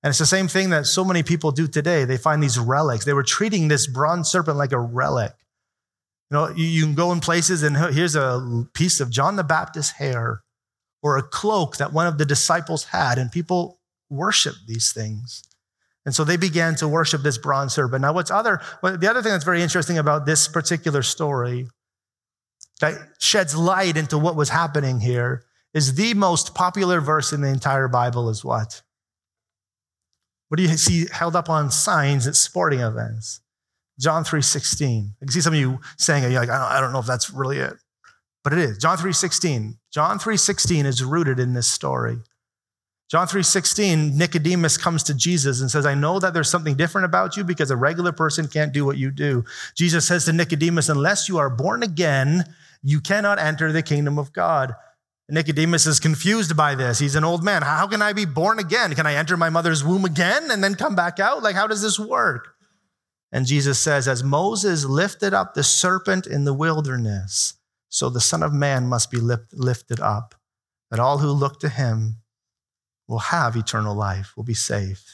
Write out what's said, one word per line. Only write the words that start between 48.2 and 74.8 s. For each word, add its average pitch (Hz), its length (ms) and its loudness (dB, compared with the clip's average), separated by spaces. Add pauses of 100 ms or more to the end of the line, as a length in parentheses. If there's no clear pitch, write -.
can't 151 240 -2
do 143 140 0
what 139 100 0
you 135 140 -2
do." 135 340 0 (320)
Jesus 170 300 2
says 175 200 2
to 165 60 2
Nicodemus, 165 560 2
"Unless 156 400 0
you 190 80 -2
are 143 140 2
born 175 320 -2
again, 156 600 2 (380)
you 143 180 2
cannot 202 380 0
enter 156 320 0
the 156 120 0
kingdom 147 360 0
of 139 140 -6
God." 151 420 0 (540)
And 147 60 -8
Nicodemus 160 500 2
is 151 160 2
confused 160 560 0
by 147 180 2
this. 127 260 0
He's 143 160 0
an 156 80 2
old 170 180 0
man. 185 200 0
"How 156 240 0
can 208 140 -2
I 208 120 2
be 202 120 -2
born 175 340 0
again? 196 360 0
Can 151 120 2
I 147 80 0
enter 160 220 0
my 165 140 2
mother's 165 320 0
womb 185 220 2
again 190 460 0
and 208 120 0
then 196 140 0
come 247 180 -2
back 175 240 0
out? 240 240 0
Like, 202 140 0
how 202 100 2
does 214 160 -2
this 208 160 -2
work?" 214 560 -2 (760)
And 127 160 0
Jesus 139 320 2
says, 139 300 2
"As 127 160 -2
Moses 175 640 0
lifted 190 480 0
up 190 180 0
the 139 100 -2
serpent 185 640 0
in 143 180 -2
the 143 100 2
wilderness, 131 1000 -2 (360)
so - 180 -2
the 123 140 -2
Son 165 200 0
of 151 120 0
Man 139 320 2
must 123 240 0
be 123 80 -2
lif-, 117 340 -2
lifted 123 480 -4
up, 104 340 -4 (560)
that 113 80 -4
all 135 200 2
who 147 120 2
look 143 300 0
to 156 80 -2
him 110 540 -2 (840)
will 113 120 -6
have 123 360 0
eternal 107 400 -2
life, 98 400 -4
will 113 100 -10
be 117 100 -4
saved." 101 600 -4